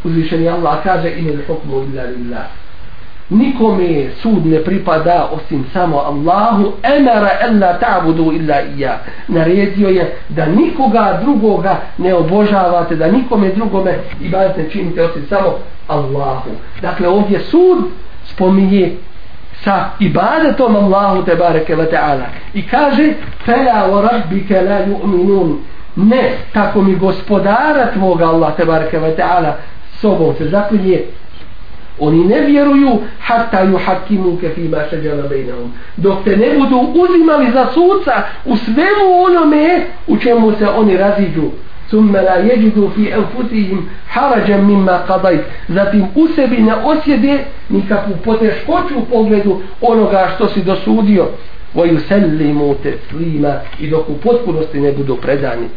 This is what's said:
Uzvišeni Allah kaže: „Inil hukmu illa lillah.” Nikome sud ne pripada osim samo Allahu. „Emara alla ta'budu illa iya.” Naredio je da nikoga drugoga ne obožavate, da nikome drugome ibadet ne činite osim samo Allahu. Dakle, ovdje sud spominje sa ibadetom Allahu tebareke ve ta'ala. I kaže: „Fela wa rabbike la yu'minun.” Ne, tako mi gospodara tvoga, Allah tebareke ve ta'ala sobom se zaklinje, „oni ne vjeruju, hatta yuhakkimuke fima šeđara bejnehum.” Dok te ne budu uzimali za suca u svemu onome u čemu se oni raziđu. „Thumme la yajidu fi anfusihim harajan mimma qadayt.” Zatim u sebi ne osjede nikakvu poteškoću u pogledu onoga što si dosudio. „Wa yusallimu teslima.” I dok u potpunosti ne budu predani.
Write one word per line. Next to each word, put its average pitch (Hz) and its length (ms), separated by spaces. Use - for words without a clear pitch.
Uzvišeni 165 440
Allah 170 340
kaže: 170 280
„Inil 151 360
hukmu 147 360
illa 135 200
lillah.” 120 420
Nikome 190 800
sud 196 240
ne 156 180
pripada 175 680
osim 151 400
samo 175 260
Allahu. 196 760
„Emara 240 480
alla 196 320
ta'budu 165 520
illa 151 240
iya.” 131 220
Naredio 190 600
je 180 280
da 156 180
nikoga 214 760
drugoga 202 520
ne 185 160
obožavate, 175 840
da 160 140
nikome 214 380
drugome 190 500
ibadet 185 360
ne 156 140
činite 170 320
osim 151 260
samo 196 300
Allahu. 135 640
Dakle, 175 260
ovdje 202 320
sud 349 380
spominje 190 720
sa 196 200
ibadetom 226 760
Allahu 196 480
tebareke 165 500
ve 160 160
ta'ala. 147 340
I 202 80
kaže: 294 500
„Fela 233 460
wa 202 200
rabbike 196 500
la 196 260
yu'minun.” 190 680
Ne, 220 360
tako 202 300
mi 190 120
gospodara 208 1000
tvoga, 180 360
Allah 160 280
tebareke 160 420
ve 160 180
ta'ala 170 360
sobom 170 380
se 156 100
zaklinje, 190 520
„oni 160 260
ne 247 160
vjeruju, 285 580
hatta 226 440
yuhakkimuke 185 880
fima 160 240
šeđara 147 380
bejnehum.” 123 440
Dok 196 280
te 202 120
ne 277 220
budu 254 200
uzimali 320 760
za 254 220
suca 330 480
u 247 120
svemu 359 720
onome 339 540
u 214 100
čemu 226 360
se 214 160
oni 214 280
raziđu. 185 540
„Thumme 208 320
la 185 220
yajidu 214 520
fi 208 180
anfusihim 208 760
harajan 208 580
mimma 190 320
qadayt.” 180 320
Zatim 202 460
u 320 200
sebi 254 220
ne 220 180
osjede 285 640
nikakvu 202 440
poteškoću 233 760
u 233 60
pogledu 214 560
onoga 202 540
što 214 140
si 196 140
dosudio. 196 640
„Wa 170 180
yusallimu 151 880
teslima.” 147 720
I 147 100
dok 160 180
u 143 80
potpunosti 160 640
ne 143 120
budu 135 240
predani. 123 600